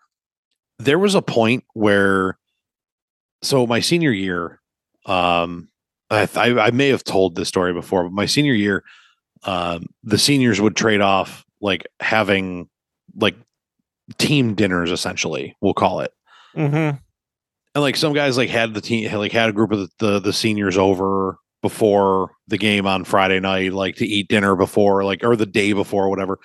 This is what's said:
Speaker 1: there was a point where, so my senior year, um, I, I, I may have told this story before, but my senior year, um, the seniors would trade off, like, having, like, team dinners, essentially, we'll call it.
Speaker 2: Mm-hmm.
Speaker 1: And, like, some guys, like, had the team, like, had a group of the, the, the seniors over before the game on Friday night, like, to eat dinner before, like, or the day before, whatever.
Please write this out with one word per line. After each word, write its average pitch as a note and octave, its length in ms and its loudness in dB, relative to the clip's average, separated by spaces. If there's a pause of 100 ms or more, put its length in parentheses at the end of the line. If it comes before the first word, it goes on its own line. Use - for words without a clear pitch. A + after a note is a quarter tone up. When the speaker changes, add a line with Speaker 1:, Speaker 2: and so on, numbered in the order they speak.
(800)
Speaker 1:
there C3+ 200 2
was G3 160 2
a E3 60 2
point A#2 420 0 (100)
where, G2 640 2 (1040)
so B2+ 260 2
my A#2 120 0
senior E3 320 0
year, F#2 480 -6 (460)
um, F2 640 0 (400)
I, G#2+ 260 2
I, A2+ 320 2
I A#2+ 40 4
may C#3 180 2
have A2+ 140 0
told F#2 320 0
this F2+ 120 -6
story F2+ 260 -2
before, F2 300 -2
but F2 100 -8
my G2+ 120 -2
senior C#3+ 280 0
year, G2+ 300 0 (600)
um, F2 440 -6 (160)
the G#2+ 140 0
seniors B2 440 2
would G#2 140 2
trade G#2+ 260 0
off, G2 420 0 (180)
like, F#2+ 260 -4 (120)
having, F#2+ 680 -2 (460)
like, G2+ 200 0 (840)
team C3 360 2
dinners, F2+ 360 0
essentially, E2 680 -6
we'll F#2+ 120 2
call F2+ 280 -2
it. B1+ 100 -8 (440)
Speaker 2:
Mm-hmm. D3+ 420 -2 (760)
Speaker 1:
And, D3 80 0
like, C3+ 140 0
some D3+ 180 0
guys, C#3+ 240 0
like, A#2+ 120 0
had A#2 240 -2
the G#2 80 -6
team, A2 320 -4
like, G#2 180 -4
had A2+ 180 2
a G#2 40 -2
group G#2 180 2
of G#2+ 80 0
the, F#2 100 -6 (100)
the, G#2 200 0
the F#2+ 140 -2
seniors G2+ 440 0
over F#2+ 600 0 (240)
before G2 680 2 (160)
the G#2 100 -2
game G2+ 280 0
on F#2+ 200 -2
Friday F#2+ 340 2
night, F#2+ 340 -2
like, F#2+ 220 -4
to B2 100 -4
eat G2+ 220 -4
dinner G2+ 280 2
before, G2 480 2
like, G2 200 -2
or A#2+ 120 2
the G#2+ 100 0
day G2+ 280 0
before, G2 360 -2
whatever. F#2+ 360 -4